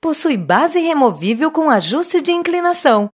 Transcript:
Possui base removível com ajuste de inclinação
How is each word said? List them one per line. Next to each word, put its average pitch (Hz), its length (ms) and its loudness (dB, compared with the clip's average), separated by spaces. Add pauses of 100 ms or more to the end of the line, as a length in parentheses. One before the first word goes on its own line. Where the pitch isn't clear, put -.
Possui 302 380 -2
base 254 420 2
removível 254 680 0
com 311 180 0
ajuste 269 540 0
de 349 100 -2
inclinação 339 880 0